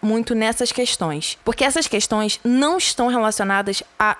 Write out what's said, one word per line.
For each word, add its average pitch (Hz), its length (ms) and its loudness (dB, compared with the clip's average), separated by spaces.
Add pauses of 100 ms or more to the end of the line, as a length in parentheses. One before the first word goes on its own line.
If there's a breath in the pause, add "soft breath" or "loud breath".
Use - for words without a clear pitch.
muito 226 340 0
nessas 226 380 0
questões, 165 720 -2
porque 226 180 0
essas 285 240 2
questões 214 560 -2
não 277 360 2
estão 254 300 0
relacionadas 202 720 0 (160)
a 214 200 2